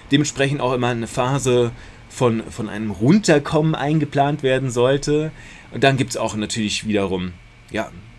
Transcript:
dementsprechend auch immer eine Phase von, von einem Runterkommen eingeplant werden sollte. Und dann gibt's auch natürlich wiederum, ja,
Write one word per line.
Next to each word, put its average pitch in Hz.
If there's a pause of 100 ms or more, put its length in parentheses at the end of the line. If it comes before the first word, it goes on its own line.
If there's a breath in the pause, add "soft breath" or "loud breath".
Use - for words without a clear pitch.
(100)
dementsprechend 139
auch 127
immer 123
eine 117
Phase 123 (360 loud breath)
von, 113
von 107
einem 107
Runterkommen 156
eingeplant 143
werden 131
sollte. 143 (420 loud breath)
Und 120
dann 139
gibt's -
auch 110
natürlich 107
wiederum, 95 (380)
ja, 104 (280)